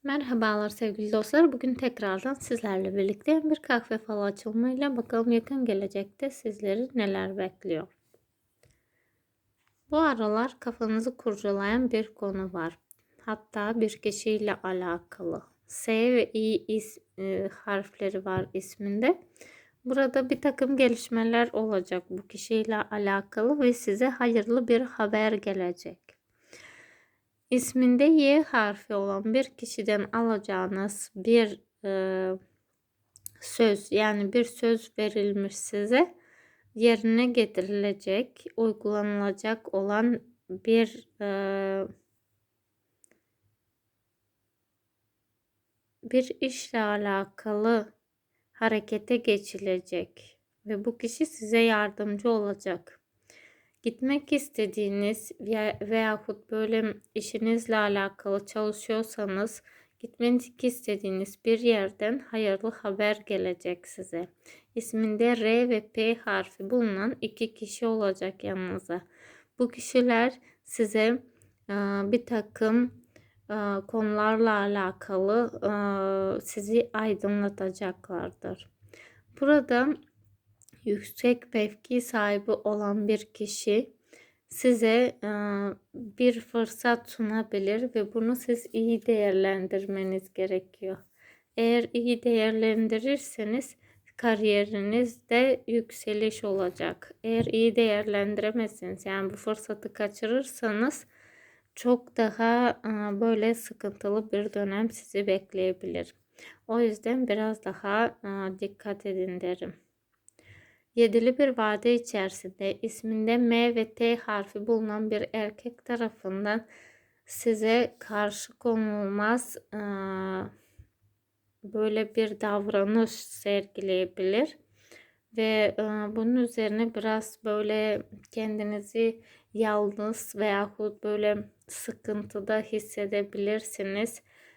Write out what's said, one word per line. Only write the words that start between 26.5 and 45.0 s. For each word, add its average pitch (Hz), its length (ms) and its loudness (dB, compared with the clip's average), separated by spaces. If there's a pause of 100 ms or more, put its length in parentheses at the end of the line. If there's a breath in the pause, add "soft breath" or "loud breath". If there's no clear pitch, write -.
İsminde 254 540 4
Y 302 380 8
harfi 214 520 0
olan 196 400 0
bir 269 100 4
kişiden 208 680 -4
alacağınız 202 1000 -2
bir, 220 460 4 (240)
e, 190 480 -2 (1080)
söz, 208 520 0
yani 208 400 2
bir 240 120 4
söz 233 540 -2
verilmiş 202 580 -2
size, 226 580 2 (600 soft breath)
yerine 226 520 4
getirilecek, 202 1160 -2 (120)
uygulanılacak 208 1160 -2
olan 208 460 2 (300)
bir, 226 580 0 (120)
e, 196 680 -2 (4000)